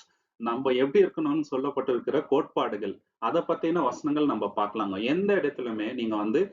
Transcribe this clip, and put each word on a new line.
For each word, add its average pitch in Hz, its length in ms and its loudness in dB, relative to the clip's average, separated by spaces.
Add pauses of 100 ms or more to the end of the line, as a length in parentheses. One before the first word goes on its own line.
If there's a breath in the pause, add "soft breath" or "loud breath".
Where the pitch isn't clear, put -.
(400)
நம்ம 120 340 0
எப்படி 139 280 4
இருக்கணும்னு 156 460 2
சொல்லப்பட்டிருக்கிற 131 760 -2
கோட்பாடுகள், 110 680 -2 (260)
அதை 120 220 0
பத்தின 165 420 0
வசனங்கள் 143 480 0
நம்ம 107 140 -2 (100)
பார்க்கலாங்க. 104 480 -2
எந்த 175 320 0
இடத்துலயுமே 120 580 -2
நீங்க 113 220 -4
வந்து 110 260 0 (120)